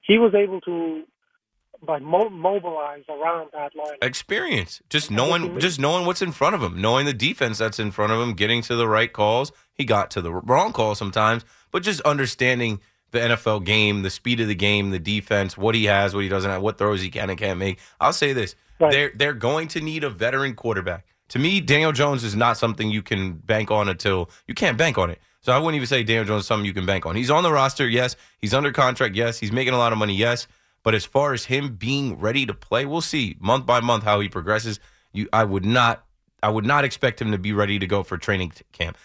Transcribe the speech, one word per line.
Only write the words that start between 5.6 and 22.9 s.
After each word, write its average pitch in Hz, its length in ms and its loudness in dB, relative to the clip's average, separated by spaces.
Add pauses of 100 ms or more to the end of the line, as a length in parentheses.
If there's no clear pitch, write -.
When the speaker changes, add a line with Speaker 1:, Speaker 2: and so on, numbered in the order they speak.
Speaker 2:
knowing 165 260 0
what's 175 160 -2
in 180 100 -2
front 156 240 2
of 156 80 -2
him, 87 160 -6
knowing 117 260 4
the 143 80 -2
defense 120 440 -2
that's 110 200 -2
in 107 140 -4
front 104 220 0
of 113 80 2
him, 120 120 -2
getting 107 300 0
to 120 120 -2
the 117 120 2
right 110 240 2
calls. 113 400 0 (220)
He 143 100 -6
got 107 280 2
to 101 100 -4
the 85 100 -4
wrong 123 400 2
call 107 240 0
sometimes, 110 480 0 (280)
but 180 120 -4
just 190 180 -2
understanding 123 760 0 (320)
the 117 100 0
N 117 100 2
F 117 140 0
L 107 140 2
game, 104 420 2
the 95 80 -2
speed 120 300 -2
of 110 80 0
the 104 80 0
game, 101 360 0
the 92 80 -4
defense, 101 580 -2
what 110 180 0
he 110 100 2
has, 101 300 2
what 101 80 0
he 95 60 -2
doesn't 95 200 0
have, 95 120 -4
what 104 160 -2
throws 101 240 0
he 92 80 -6
can 98 200 -6
and 92 80 -6
can't 95 220 -4
make. 95 200 -4 (200)
I'll - 140 4
say 143 200 0
this. 113 220 -4 (240)
Speaker 1:
Right. 156 120 4
Speaker 2:
They're, 139 220 2
they're 143 200 0
going 135 360 -2
to 165 120 -6
need 156 220 -6
a 143 60 -4
veteran 123 460 -2
quarterback. 92 500 -4 (280)
To 120 60 -2
me, 180 220 2
Daniel 147 300 2
Jones 139 320 2
is 104 120 -4
not 117 220 4
something 110 340 -2